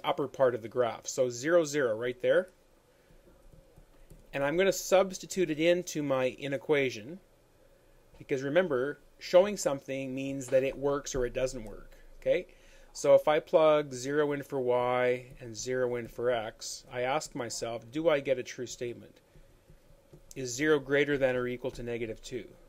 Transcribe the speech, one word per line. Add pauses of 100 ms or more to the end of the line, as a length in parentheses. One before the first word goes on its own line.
upper
part
of
the
graph.
So
zero,
zero
right
there. (1800)
And
I'm
gonna
substitute
it
into
my (100)
inequation, (960)
because
remember, (200)
showing
something
means
that
it
works
or
it
doesn't
work, (300)
okay? (460)
So
if
I
plug
zero
in
for
y (160)
and
zero
in
for
x,
I
ask
myself,
do
I
get
a
true
statement? (1160)
Is
zero
greater
than
or
equal
to
negative
two? (240)